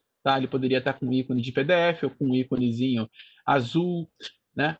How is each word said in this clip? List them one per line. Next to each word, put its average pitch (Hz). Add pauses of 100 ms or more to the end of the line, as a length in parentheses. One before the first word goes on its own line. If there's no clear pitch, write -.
(240)
tá? 135
Ele 127
poderia 131
estar 131
com 131
um 123
ícone 127
de 127
P 135
D 165
F 170
ou 131
com 139
um 127
íconezinho 123 (360)
azul, 160 (460)
né? 156